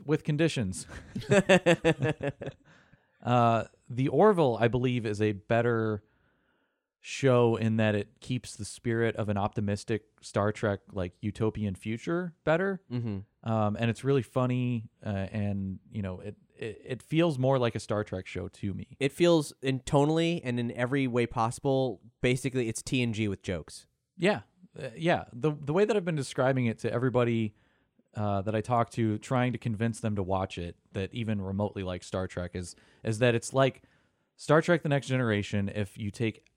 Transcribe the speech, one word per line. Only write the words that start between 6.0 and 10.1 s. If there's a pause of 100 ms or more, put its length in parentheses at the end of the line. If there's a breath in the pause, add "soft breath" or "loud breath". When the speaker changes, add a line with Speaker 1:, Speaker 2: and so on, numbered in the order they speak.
Speaker 1:
show
in
that
it (120)
keeps
the
spirit
of
an
optimistic (160)